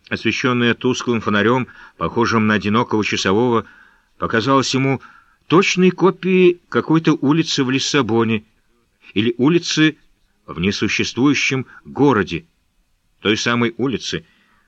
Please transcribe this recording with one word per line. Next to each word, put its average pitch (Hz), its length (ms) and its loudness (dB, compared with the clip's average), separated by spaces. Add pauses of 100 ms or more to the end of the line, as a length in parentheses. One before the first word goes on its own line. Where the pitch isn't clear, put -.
освещённая 120 640 0
тусклым 120 480 -2
фонарём, 110 460 0 (300)
похожим 113 500 0
на 107 80 2
одинокого 104 500 0
часового, 110 600 0 (520)
показалась 120 560 0
ему 131 280 0 (460)
точной 185 440 2
копией 185 760 2
какой-то 156 460 0
улицы 147 500 0
в 127 80 -2
Лиссабоне 113 720 0 (720)
или 110 240 0
улицы 156 600 0 (480)
в - 140 -14
несуществующем 127 1080 -2 (200)
городе, 90 600 0 (760)
той 104 160 0
самой 120 400 -2
улицы, 107 480 -6 (420)